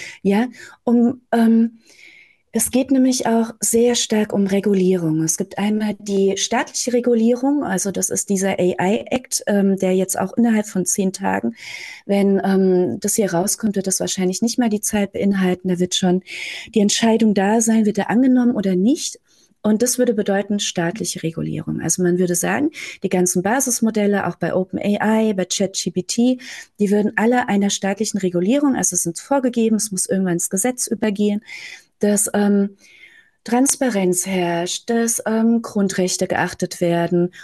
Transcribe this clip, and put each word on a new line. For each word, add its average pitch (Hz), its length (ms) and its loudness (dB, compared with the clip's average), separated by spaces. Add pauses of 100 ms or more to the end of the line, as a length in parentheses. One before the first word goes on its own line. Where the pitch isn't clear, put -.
(220)
Ja, 202 240 2 (380)
um, 240 380 2 (100)
ähm, 226 480 4 (760)
es - 180 -2
geht 262 180 0
nämlich 254 380 2
auch 226 320 2
sehr 233 340 2
stark 214 400 0
um 202 140 2
Regulierung. 185 760 2
Es 160 160 -2
gibt - 220 -8
einmal 214 400 -2
die 196 380 0
staatliche - 560 -4
Regulierung, 247 680 2
also 190 280 -2
das 185 180 -4
ist - 200 -4
dieser 190 280 0
A-I-Act, 185 880 -2
ähm, 196 320 2
der 185 160 0
jetzt 190 240 0
auch 190 200 -4
innerhalb 226 280 2
von - 200 -4
zehn 190 280 -2
Tagen, 196 420 -4 (520)
wenn, 196 360 2
ähm, 190 560 2
das 202 160 -2
hier 196 160 0
rauskommt, 190 440 -2
wird 190 100 -2
das 190 140 -2
wahrscheinlich 185 420 -2
nicht 226 160 0
mal 240 120 2
die 208 120 -2
Zeit 202 300 -2
beinhalten. 190 560 0
Da 180 100 0
wird 180 160 0
schon 185 300 2 (500)
die 226 60 2
Entscheidung 220 560 4
da 202 260 2
sein, 220 240 2
wird 202 140 0
er - 100 -2
angenommen 247 460 4
oder 190 200 0
nicht. 208 440 0 (420)
Und 214 220 2
das 247 160 0
würde 240 160 2
bedeuten 202 440 0
staatliche 180 640 -4
Regulierung. 156 600 -6
Also 170 200 -2
man 180 160 2
würde 180 180 0
sagen, 190 360 -2 (320)
die 190 60 -4
ganzen 180 340 0
Basismodelle, 214 800 0
auch 180 120 -6
bei - 180 -4
Open 185 240 -4
A 208 420 0
I, 220 120 0
bei 185 120 -2
Chat 190 280 -2
G - 180 -4
P 180 120 -2
T, 247 360 0 (400)
die 202 100 2
würden 208 280 2
alle 240 320 2
einer 202 200 2
staatlichen 202 500 -4
Regulierung, 196 560 0
also 180 200 -2
es - 80 0
sind 170 160 -6
vorgegeben, 233 560 0
es 208 160 -2
muss 185 160 -4
irgendwann 190 260 0
ins 170 160 -4
Gesetz 247 380 -2
übergehen, 208 560 0 (560)
dass, 208 360 2
ähm, 202 420 2 (640)
Transparenz 214 840 0
herrscht, 175 600 -2
dass, 233 380 0
ähm, 226 380 2
Grundrechte 185 640 -2
geachtet 180 520 -4
werden 175 540 0 (100)